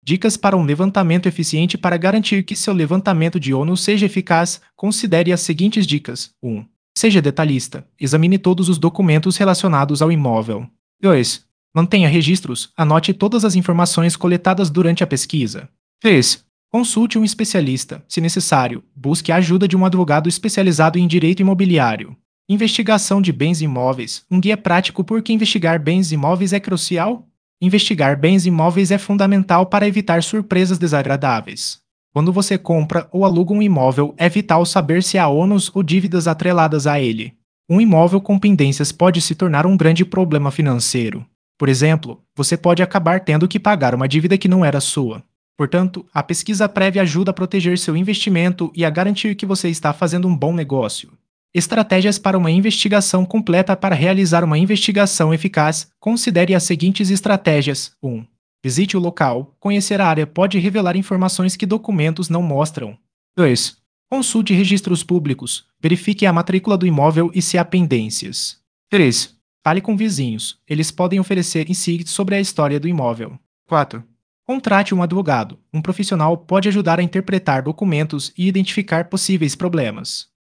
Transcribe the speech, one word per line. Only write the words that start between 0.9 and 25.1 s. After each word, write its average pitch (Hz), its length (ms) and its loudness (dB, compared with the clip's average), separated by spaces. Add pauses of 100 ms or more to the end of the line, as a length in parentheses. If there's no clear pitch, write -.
eficiente. 170 520 -2
Para 175 180 -2
garantir 196 460 0
que 208 120 -6
seu - 200 -4
levantamento 170 640 0
de 131 140 -2
ônus 160 280 0
seja 208 220 2
eficaz, 175 560 -2 (160)
considere 180 560 0
as 175 80 0
seguintes 185 460 0
dicas. 143 460 -6 (100)
Um. 113 200 -8 (320)
Seja 196 280 2
detalhista. 139 640 -2 (100)
Examine 156 380 2
todos 185 320 0
os 180 80 2
documentos 165 600 0
relacionados 151 640 0
ao 165 100 2
imóvel. 113 560 -2 (320)
Dois. 160 460 2 (280)
Mantenha 170 340 2
registros. 156 680 0
Anote 160 380 2
todas 214 320 0
as 180 80 0
informações 175 600 0
coletadas 180 540 0
durante 170 340 2
a 175 40 2
pesquisa. - 640 -4 (300)
Três. 170 440 2 (280)
Consulte 226 460 0
um 220 60 2
especialista. 147 840 -2
Se - 120 -4
necessário, 139 600 0 (120)
busque 147 380 -2
a 165 40 2
ajuda 185 300 2
de 180 100 0
um 185 80 4
advogado 170 440 2
especializado 175 720 0
em 180 80 2
direito 170 340 2
imobiliário. 170 760 0 (320)
Investigação 208 720 0
de 180 120 2
bens 156 280 0
imóveis. 127 720 -4
Um 185 100 2
guia 208 160 0
prático, 185 480 -2
porque 220 280 -2